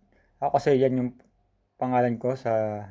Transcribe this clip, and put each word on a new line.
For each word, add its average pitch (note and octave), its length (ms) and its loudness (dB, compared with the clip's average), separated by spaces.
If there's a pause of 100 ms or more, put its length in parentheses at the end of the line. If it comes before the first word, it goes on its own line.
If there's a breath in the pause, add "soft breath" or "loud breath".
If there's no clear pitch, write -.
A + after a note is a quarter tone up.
(400)
ako C3+ 160 0
kasi C#3 240 2
yan B2+ 240 2
yung B2 80 -4 (640)
pangalan B2 400 0
ko B2+ 240 -4
sa A2 400 -2 (120)